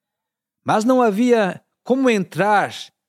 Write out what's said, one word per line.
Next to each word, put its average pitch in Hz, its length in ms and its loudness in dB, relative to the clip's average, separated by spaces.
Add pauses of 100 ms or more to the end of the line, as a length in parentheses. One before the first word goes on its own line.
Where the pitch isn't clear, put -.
(640)
Mas 208 200 -2
não 254 160 2
havia 226 600 0 (220)
como 262 260 0
entrar 190 640 0 (340)